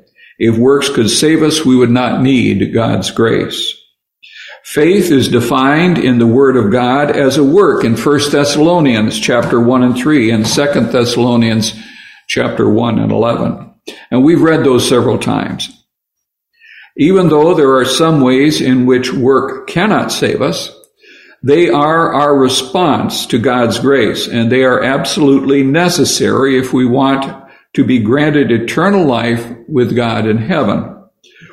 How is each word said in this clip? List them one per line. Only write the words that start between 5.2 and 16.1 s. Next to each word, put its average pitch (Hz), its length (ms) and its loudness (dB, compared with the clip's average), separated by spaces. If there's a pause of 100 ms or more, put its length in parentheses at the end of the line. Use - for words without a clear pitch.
defined 139 680 0
in 120 200 0
the 117 80 4
Word 127 300 4
of 107 160 0
God 127 420 0
as 135 220 0
a 151 80 2
work 156 400 2
in 117 100 0
First 143 380 0
Thessalonians 143 880 0
chapter 120 400 0
one 127 240 2
and 123 120 0
three 127 360 0
and 110 120 0
Second 143 460 -2
Thessalonians 117 840 0 (520)
chapter 117 420 -2
one 110 300 0
and 110 140 -2
eleven. - 600 -4 (380)
And 127 140 2
we've 156 180 4
read 156 220 2
those 123 240 2
several 123 300 0
times. - 520 -6 (1300)